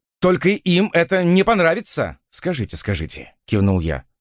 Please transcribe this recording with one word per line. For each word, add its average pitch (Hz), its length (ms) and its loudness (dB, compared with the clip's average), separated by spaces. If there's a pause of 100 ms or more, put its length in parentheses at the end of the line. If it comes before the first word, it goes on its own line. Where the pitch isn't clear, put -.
(200)
только 180 300 2
им 196 420 2
это 175 320 0
не 180 180 4
понравится". 175 760 0 (100)
"Скажите, 139 480 -6
скажите", - 580 -6 (160)
кивнул 98 300 2
я, 78 240 -4 (160)